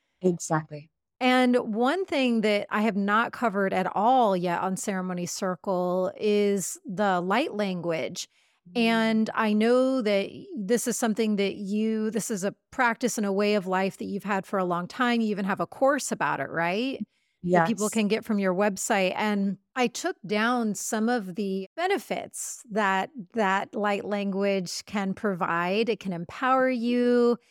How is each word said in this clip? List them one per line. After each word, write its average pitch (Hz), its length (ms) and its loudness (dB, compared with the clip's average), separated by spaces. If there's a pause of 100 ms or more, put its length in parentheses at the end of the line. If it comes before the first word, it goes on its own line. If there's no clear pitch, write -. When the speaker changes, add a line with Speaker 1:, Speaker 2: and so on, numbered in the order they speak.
(200)
Speaker 1:
Exactly. 160 680 -2 (280)
Speaker 2:
And 254 380 4 (180)
one 269 300 2
thing 254 380 2
that 208 260 2
I 208 140 0
have 214 140 2
not 208 360 2
covered 196 400 0
at 185 240 0
all 220 400 4
yet 175 240 0
on 190 160 -2
Ceremony 185 480 -4
Circle 180 960 -2
is 208 640 2
the 190 380 0
light 220 320 0
language. 170 720 -4 (480)
Speaker 1:
Mm. - 20 -2
Speaker 2:
And 226 560 2
I 214 200 2
know 254 480 4
that 202 260 0 (260)
this 214 320 -2
is 220 120 -2
something 220 380 0
that 196 180 0
you, 214 560 -2
this 214 200 -4
is 190 140 -4
a 202 100 -2 (160)
practice 226 460 0
and 214 100 -2
a 202 60 0
way 208 220 2
of 190 120 0
life 185 300 0
that - 80 -10
you've 190 200 -6
had 190 200 -2
for - 140 -2
a 185 80 0
long 175 200 -2
time. 240 360 0
You 220 60 0
even 196 180 -2
have 190 140 -2
a 175 60 0
course 269 460 0
about 151 280 -2
it, 135 100 -6
right? 190 480 -2 (480)
That 175 200 6
people 208 200 0
Speaker 1:
Yes. 208 60 0
Speaker 2:
can 214 160 2
get 214 160 0
from 208 140 0
your 190 160 2
website. 190 640 0
And 202 420 0 (180)
I 254 100 2
took 311 300 -4 (100)
down 220 480 0
some 220 360 -2
of 196 240 -4
the 190 420 -4
benefits - 920 -4
that 190 400 0 (240)
that 196 400 0
light 202 320 -2
language 196 800 -2
can 196 260 -4
provide. 185 800 -2
It 208 100 -2
can 190 140 -6
empower 262 560 0
you. 240 640 2 (140)